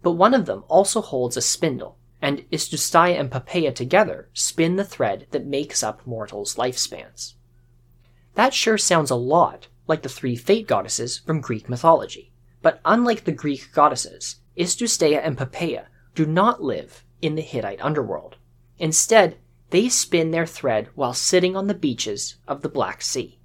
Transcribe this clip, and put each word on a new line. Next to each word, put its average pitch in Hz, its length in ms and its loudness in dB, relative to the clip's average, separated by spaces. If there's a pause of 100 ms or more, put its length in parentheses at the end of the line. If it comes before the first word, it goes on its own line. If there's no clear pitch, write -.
But 175 120 2
one 196 200 4
of 233 120 2
them 101 240 -8
also 202 320 4
holds 123 340 -4
a 123 60 -4
spindle, - 560 -2 (240)
and 143 300 -4
Istustaya 165 680 2
and 135 100 -4
Poppaea 139 460 -2
together - 580 0
spin 170 440 0
the 196 80 -2
thread 104 460 -4
that 107 140 -4
makes 139 380 -4
up 107 240 -8
mortals' 104 480 -8
lifespans. - 800 -6 (1000)
That 254 180 2
sure 220 240 2
sounds 156 340 2
a 127 40 2
lot 135 520 2 (200)
like 156 160 0
the 139 40 -10
three 127 300 -4
fate 214 300 2
goddesses 113 500 -2
from 156 240 -2
Greek 113 260 -6
mythology, 139 640 2 (300)
but - 240 2
unlike 233 400 2
the 165 80 -2
Greek 139 400 -6
goddesses, - 640 0 (200)
Istustaya 175 640 0
and 127 160 -4
Poppaea 135 500 -6 (280)
do 160 100 0
not 196 360 2
live 98 420 -8 (180)
in 156 140 -2
the 160 60 -4
Hittite 104 400 -8
underworld. 120 560 -4 (400)
Instead, 170 600 4 (340)
they 220 180 4
spin 160 420 0
their 165 140 0
thread 113 500 -2
while 123 180 -2
sitting 180 440 2
on 196 100 -2
the 208 60 -2
beaches 117 600 -4 (120)
of - 140 -6
the 147 80 -6
Black 101 320 -4
Sea. - 440 -6